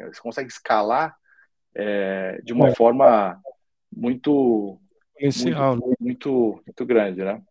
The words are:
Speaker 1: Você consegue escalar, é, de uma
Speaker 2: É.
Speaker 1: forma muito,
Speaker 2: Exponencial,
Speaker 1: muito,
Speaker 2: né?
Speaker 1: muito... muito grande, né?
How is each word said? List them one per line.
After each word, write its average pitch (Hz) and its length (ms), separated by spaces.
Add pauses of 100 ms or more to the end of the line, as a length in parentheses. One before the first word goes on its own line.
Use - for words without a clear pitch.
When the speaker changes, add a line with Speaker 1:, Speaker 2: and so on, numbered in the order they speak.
Speaker 1:
Você - 140
consegue 123 300
escalar, 120 640 (600)
é, 95 680
de - 100
uma 120 160
Speaker 2:
É. - 60
Speaker 1:
forma 117 640 (540)
muito, 120 840 (380)
Speaker 2:
Exponencial, 139 580
Speaker 1:
muito, 120 120
Speaker 2:
né? 127 120
Speaker 1:
muito... 123 640
muito - 200
grande, 101 380
né? 101 260